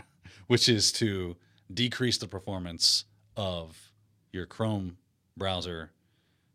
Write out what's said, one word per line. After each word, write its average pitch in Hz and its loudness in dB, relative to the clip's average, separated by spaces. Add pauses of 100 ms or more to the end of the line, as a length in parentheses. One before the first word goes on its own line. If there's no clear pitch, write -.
(140)
<laughs> - -20
which 120 6
is 107 6
to 95 -2 (360)
decrease 117 0
the 101 -8
performance 90 -2 (320)
of 87 -6 (420)
your 90 -6
Chrome 101 -4 (400)
browser 87 -4 (640)